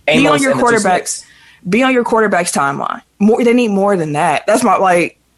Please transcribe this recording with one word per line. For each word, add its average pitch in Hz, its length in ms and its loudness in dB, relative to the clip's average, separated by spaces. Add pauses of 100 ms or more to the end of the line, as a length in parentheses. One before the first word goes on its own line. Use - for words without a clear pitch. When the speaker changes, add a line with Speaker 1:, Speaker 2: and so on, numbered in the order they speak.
(120)
Speaker 1:
on - 160 2
Speaker 2:
Amos 294 160 2
Speaker 1:
your 262 80 0
Speaker 2:
and 240 80 -2
the 254 40 0
two 240 60 2
Speaker 1:
quarterbacks. 202 380 0
Speaker 2:
Smiths. - 180 -12 (420)
Speaker 1:
Be 208 160 0
on 262 100 0
your 247 100 0
quarterback's 202 480 0
timeline. 139 500 -4 (160)
More, 220 260 2
they 233 100 4
need 247 180 2
more 196 260 0
than 156 160 -4
that. 151 320 -2
That's 240 180 0
my, 196 140 2
like, 175 400 0 (200)